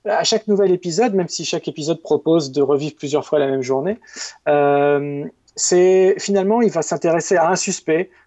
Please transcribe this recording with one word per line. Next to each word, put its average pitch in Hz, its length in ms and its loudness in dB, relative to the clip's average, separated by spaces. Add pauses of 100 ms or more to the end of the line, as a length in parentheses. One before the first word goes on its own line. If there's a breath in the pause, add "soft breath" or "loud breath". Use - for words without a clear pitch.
à 160 180 -2
chaque 214 260 -2
nouvel 196 220 2
épisode, 180 440 0
même 180 140 0
si - 180 -10
chaque 160 200 -6
épisode 156 360 -4
propose 156 500 0
de 143 80 -2
revivre 143 340 0
plusieurs 143 300 -4
fois 151 140 -2
la 143 80 2
même 135 160 -2
journée, 135 360 -4 (500 loud breath)
euh, 143 760 0 (300)
c'est, 185 640 4
finalement, 202 420 0
il 226 100 2
va 165 120 -2
s'intéresser 165 540 0
à 165 120 4
un 180 80 2
suspect, 175 540 -4 (160 soft breath)